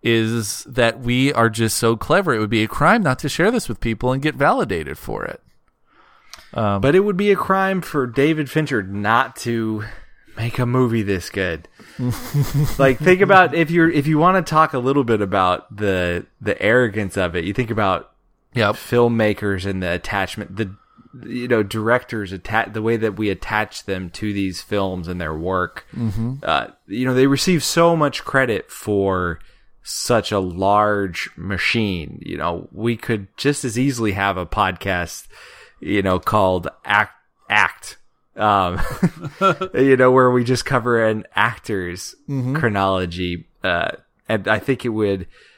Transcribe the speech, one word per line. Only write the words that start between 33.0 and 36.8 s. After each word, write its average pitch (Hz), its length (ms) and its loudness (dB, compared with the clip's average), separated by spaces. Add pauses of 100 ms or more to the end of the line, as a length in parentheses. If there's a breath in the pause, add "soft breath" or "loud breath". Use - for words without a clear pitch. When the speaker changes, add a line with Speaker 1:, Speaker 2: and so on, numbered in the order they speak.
Speaker 2:
just 139 280 0
as 110 120 -4
easily 123 340 0
have 98 260 0
a 90 80 -4
podcast, 92 840 -2 (520 loud breath)
you 95 240 0
know, 92 160 4
called 92 480 2 (180)